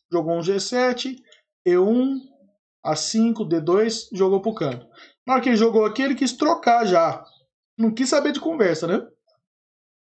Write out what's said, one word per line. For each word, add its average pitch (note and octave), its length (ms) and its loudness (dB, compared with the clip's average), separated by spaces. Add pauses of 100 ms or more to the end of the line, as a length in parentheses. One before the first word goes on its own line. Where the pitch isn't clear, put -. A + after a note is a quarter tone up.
Jogou E3+ 280 -2
um E3+ 40 -4
G F#3+ 200 -2
sete, B3 600 -4 (440)
E F3+ 120 4
um, B3 440 2 (600)
A D3+ 140 -2
cinco, A3+ 480 0
D E3 160 -2
dois, G3+ 540 0
jogou F#3+ 280 2
pro G3 140 -4
canto. B2+ 320 -6 (400)
Na B3+ 60 0
hora B3+ 80 2
que B3+ 80 0
ele A#3 80 4
jogou A3 280 4
aqui, G#3+ 160 -2
ele C4+ 140 -2
quis B3+ 160 -2
trocar A#3+ 540 2
já. E3 400 2 (520)
Não A3+ 160 0
quis B3+ 140 -2
saber D4 240 0
de C#4+ 80 -6
conversa, G#3 480 -2
né? G3 180 -2 (960)